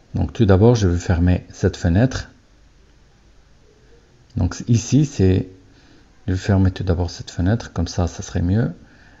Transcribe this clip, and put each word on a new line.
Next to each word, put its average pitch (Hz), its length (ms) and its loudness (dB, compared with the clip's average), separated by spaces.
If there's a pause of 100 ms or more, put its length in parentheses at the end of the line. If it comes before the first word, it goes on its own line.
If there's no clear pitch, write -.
(140)
Donc 87 200 -4
tout 113 120 2
d'abord, 98 300 6
je 101 140 2
vais 87 100 0
fermer 90 540 2
cette - 240 -2
fenêtre. 101 500 0 (2000)
Donc 92 320 -4
ici, 123 380 2
c'est, 95 420 0 (800)
je 95 60 -2
vais 92 60 -4
fermer 95 320 2
tout 92 120 -6
d'abord 87 280 -2
cette - 180 -16
fenêtre, 101 420 -4
comme 85 140 -4
ça, 85 220 -4
ça - 160 -14
serait - 180 -6
mieux. 101 300 0 (480)